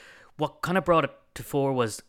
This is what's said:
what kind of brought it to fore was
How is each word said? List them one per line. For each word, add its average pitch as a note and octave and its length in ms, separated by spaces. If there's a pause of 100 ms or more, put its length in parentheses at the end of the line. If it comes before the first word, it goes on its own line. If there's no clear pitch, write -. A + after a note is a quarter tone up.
(380)
what D3+ 240
kind F3+ 160
of F#3 80
brought E3 180
it - 80 (220)
to - 100
fore C#3 300
was A#2 360